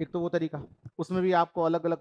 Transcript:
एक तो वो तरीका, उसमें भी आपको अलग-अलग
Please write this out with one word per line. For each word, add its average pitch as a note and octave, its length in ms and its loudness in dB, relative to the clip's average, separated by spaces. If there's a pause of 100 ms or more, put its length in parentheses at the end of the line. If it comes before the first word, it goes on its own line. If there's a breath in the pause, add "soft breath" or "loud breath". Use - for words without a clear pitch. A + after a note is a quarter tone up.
एक D#3 120 -6
तो F3 80 -2
वो E3+ 80 -2
तरीका, E3 360 -2 (340)
उसमें F3+ 240 -2
भी F#3 100 4
आपको E3+ 300 2
अलग-अलग E3 380 0